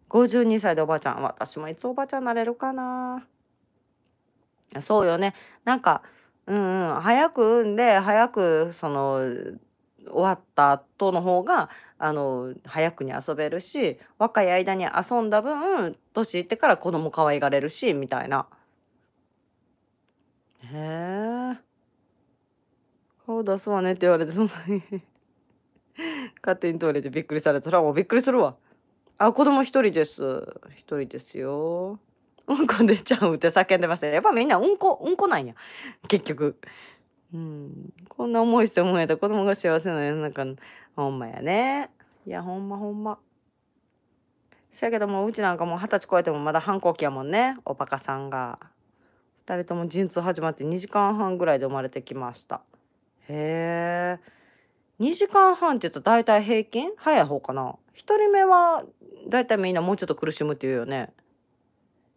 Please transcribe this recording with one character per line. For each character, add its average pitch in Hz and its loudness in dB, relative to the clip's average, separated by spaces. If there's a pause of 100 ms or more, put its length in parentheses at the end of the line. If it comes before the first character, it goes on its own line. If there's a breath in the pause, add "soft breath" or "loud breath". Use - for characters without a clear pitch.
五 240 6
十 240 2
二 220 2
歳 196 2
で 156 2
お 156 2
ば 160 0
あ 151 0
ち - -4
ゃ 123 0
ん。 135 -6
私 - -6
も 156 -10
い 160 -10
つ - -8
お 254 -4
ば 269 -4
あ - -6
ち 269 -8
ゃ 269 -4
ん - -6
に 254 -6
な 240 0
れ 226 -2
る 233 -4
か 262 -6
な。 254 -8 (1500)
そ 214 2
う 185 4
よ 170 2
ね。 196 0 (300 loud breath)
な 254 2
ん 254 -4
か、 165 2 (440 soft breath)
う 190 -2
ん 185 0
う - -4
ん。 - -6
早 254 4
く 233 4
産 214 0
ん 208 -4
で、 226 6
早 208 4
く、 170 2
そ 165 -8
の、 139 0 (880)
終 - -18
わ 185 2
っ 180 -6 (140)
た 143 6
後 185 -2
の 175 0
方 180 2
が、 240 0 (300 loud breath)
あ 151 -2
の、 131 -4 (100)
早 160 -2
く 147 -10
に 131 -6
遊 139 -6
べ 151 -4
る 165 -6
し、 202 -4 (180 soft breath)
若 226 2
い 180 2
間 185 2
に 185 -4
遊 214 -2
ん 220 -2
だ 214 2
分、 294 -2 (160)
年 220 -2
い - -2
っ 170 -20
て 226 -4
か 294 4
ら 214 4
子 190 -4
供 160 -2
可 160 2
愛 147 2
が 139 0
れ 139 2
る 143 -2
し、 214 -2
み 139 -4
た 127 -4
い 127 -10
な。 135 -2 (2250 soft breath)
へ 123 -16
ー。 196 -6 (1700)
「顔 226 -4
出 196 0
す 196 -10
わ 202 0
ね」 185 0
っ - -6
て 180 -10
言 180 6
わ 170 6
れ 165 -2
て、 156 -6
そ 202 2
ん - 4
な 190 -4 (140)
に。 190 -2
<laughs> - -14
勝 185 -2
手 175 -2
に 165 -8
ト 165 -2
イ 156 2
レ 147 -4
で 139 -8
び 151 -6
っ - -20
く - -8
り 151 -4
さ 151 2
れ 143 -2
た 160 -8
ら、 175 4
も 151 2
う - 2
び 165 0
っ - -16
く - -2
り 247 4
す 262 0
る 247 4
わ。 139 0 (640 soft breath)
あ、 214 4
子 277 4
供 277 4
一 262 2
人 208 2
で 160 2
す。 - -8 (540)
一 - -10
人 139 -4
で 127 -12
す - -16
よ。 165 -6 (480)
「う 262 0
ん 285 2
こ 220 4
出 214 6
ち - 0
ゃ 240 2
う」 165 2
っ - -4
て 165 4
叫 185 4
ん - -4
で 175 0
ま 165 0
し - -8
た。 151 -2
や 151 2
っ - 2
ぱ 427 6
み 233 2
ん 285 0
な 220 4
う 208 2
ん 403 4
こ、 381 2
う 294 -2
ん 370 2
こ 403 2
な 294 2
ん 139 -4
や。 117 -14 (540 loud breath)
結 202 2
局。 143 -4 (760 loud breath)
う 165 -12
ん。 151 -14 (160)
こ - -8
ん 240 -4
な 226 2
思 233 4
い 220 4
し - -12
て - 2
も 180 2
ら 170 2
え 160 0
た 156 0
子 202 0
供 208 0
が 196 2
幸 165 0
せ 170 -4
な 156 -2
世 147 -2
の 156 -4
中 139 -6
の、 131 -8 (400 loud breath)
ほ 139 -2
ん 135 -6
ま 120 -8
や 131 -14
ね。 208 -2 (360)
い 190 -12
や、 175 -8
ほ 180 -10
ん 196 -10
ま 202 -10
ほ 208 -8
ん 208 -10
ま。 214 -8 (1500 soft breath)
そ - -6
や 233 -2
け 226 0
ど 208 -2
も、 196 -2
う 220 -2
ち 226 -8
な 196 2
ん 175 -6
か 170 -4
も 170 -4
う - -6
二 196 -6
十 202 0
歳 - -16
超 185 4
え 180 4
て 170 -2
も 151 -2
ま 151 -2
だ 160 2
反 196 -2
抗 175 2
期 160 -6
や 143 0
も 135 -8
ん 143 -8
ね。 247 0
お 143 -6
バ 139 -6
カ 139 -4
さ 135 -6
ん 139 -10
が。 127 -8 (880)
二 180 -4
人 175 -4
と 170 -6
も 170 -4
陣 180 -2
痛 175 -4
始 175 -2
ま 160 -2
っ 156 -4
て 139 -10
二 165 -4
時 185 -12
間 208 2
半 190 -2
ぐ 175 -2
ら 156 4
い - 0
で 131 -2
生 135 -4
ま 135 -4
れ 131 -6
て 131 -10
き 135 -14
ま 127 -8
し - -20
た。 - -10 (640)
へ 170 -4
ー。 - -20 (680 soft breath)
二 277 0
時 392 0
間 381 6
半 330 2
っ - -2
て 175 -4
言 - -12
う - -12
と 143 -10
大 226 4
体 214 4
平 220 0
均？ 285 -6
早 302 4
い 156 6
方 143 -4
か - -8
な？ 131 -6 (160)
一 - 0
人 415 4
目 392 6
は 349 6 (420)
大 240 0
体 226 2
み 190 0
ん - 0
な 165 0
も 185 0
う - 0
ち - -6
ょ - -4
っ - -2
と 156 -2
苦 156 -4
し 151 -4
む 151 -2
っ - -8
て 135 -6
言 131 0
う 120 -2
よ 117 -6
ね。 127 -6 (1040)